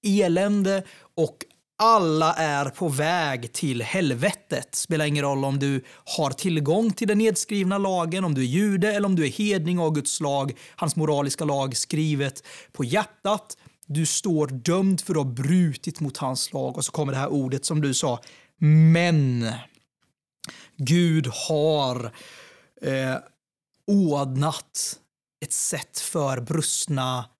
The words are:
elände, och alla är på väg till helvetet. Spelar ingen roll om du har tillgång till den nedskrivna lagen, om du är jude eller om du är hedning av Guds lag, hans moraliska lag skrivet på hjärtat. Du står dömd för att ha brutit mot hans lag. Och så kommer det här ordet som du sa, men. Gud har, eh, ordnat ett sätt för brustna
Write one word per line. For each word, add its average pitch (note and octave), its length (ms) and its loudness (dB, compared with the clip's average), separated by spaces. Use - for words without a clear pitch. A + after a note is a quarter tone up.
elände, G3 760 2
och D#3+ 200 0
alla E3+ 560 4
är C#3+ 360 0
på F3+ 180 -4
väg C#3+ 640 -2
till B2+ 300 -2
helvetet. C3 920 -2
Spelar D#3 320 -2
ingen D3 180 -2
roll C#3 200 0
om C#3 140 -2
du C#3 240 0
har C#3+ 140 0
tillgång E3+ 640 0
till A3 160 -4
den G#3 100 2
nedskrivna G3+ 600 0
lagen, F#3 460 -2
om D#3 100 0
du C3 60 0
är C3 60 0
jude G3 460 2
eller G3+ 140 0
om F#3+ 100 2
du D#3+ 100 2
är B2 40 0
hedning F3+ 480 0
av D#3+ 160 0
Guds - 260 -4
lag, C#3 320 -2
hans D#3+ 200 -2
moraliska D3 480 0
lag C3+ 320 -2
skrivet D3 680 -2
på C#3 120 -4
hjärtat. G3 720 -4
Du D3+ 200 -2
står D#3 400 0
dömd E3+ 540 0
för - 140 -6
att - 20 2
ha C3 60 -4
brutit D3 680 0
mot C#3+ 160 -4
hans C3 360 -4
lag. C3 240 -4
Och C#3 80 -4
så - 80 -6
kommer C#3+ 200 -2
det C3 60 -2
här C#3+ 140 -2
ordet C3+ 320 -2
som D#3 160 0
du C#3 140 0
sa, B2 260 -2
men. D3 540 4
Gud D#3+ 500 2
har, C#3 840 -2
eh, C3 340 -2
ordnat D3 1120 0
ett - 80 -8
sätt - 460 -6
för C3+ 420 -2
brustna B2+ 840 -2